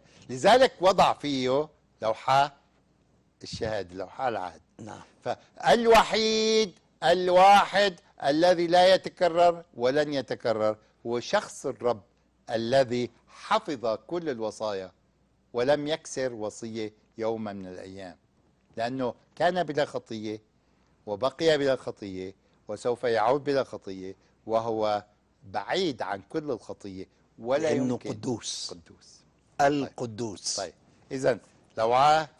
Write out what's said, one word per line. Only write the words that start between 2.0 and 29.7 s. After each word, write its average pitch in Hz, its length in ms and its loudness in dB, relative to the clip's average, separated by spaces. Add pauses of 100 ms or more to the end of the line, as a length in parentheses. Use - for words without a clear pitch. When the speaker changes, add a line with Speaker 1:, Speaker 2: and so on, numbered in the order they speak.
Speaker 1:
لوحة 135 540 0 (880)
الشهادة، 101 520 -6
لوحة 95 340 -6
العهد. 90 320 -8 (180)
Speaker 2:
نعم. 101 220 -16 (220)
Speaker 1:
فالوحيد 220 1600 2 (240)
الواحد 185 960 6 (240)
الذي 170 440 2
لا 180 260 6
يتكرر 170 680 2 (100)
ولن 143 400 0
يتكرر 110 640 0 (280)
هو 120 140 -2
شخص - 460 -4
الرب 120 360 -2 (480)
الذي 120 640 0 (160)
حفظ 160 580 -6 (220)
كل 170 220 -8
الوصايا 107 640 -6 (640)
ولم 143 340 -2
يكسر 135 460 -6
وصية 110 600 -10 (240)
يوما 110 360 -6
من 95 140 -14
الأيام، 95 500 -16 (600)
لأنه 123 360 -4 (220)
كان 180 280 0
بلا 147 220 -2
خطية 110 560 -10 (640)
وبقي 135 520 0
بلا 139 180 0
خطية 95 600 -10 (320)
وسوف 113 360 -4
يعود 120 400 0
بلا 135 200 0
خطية، 95 520 -14 (300)
وهو 110 600 -2 (380)
بعيد 117 580 -4
عن 95 280 -8
كل 151 220 -8
الخطية 98 560 -12 (320)
ولا 127 220 -2
Speaker 2:
لأنه 135 320 -2
Speaker 1:
يمكن. 110 160 -8
Speaker 2:
قدوس. 110 640 -8
Speaker 1:
قدوس. - 480 -20 (420)
Speaker 2:
القدوس. 120 920 -4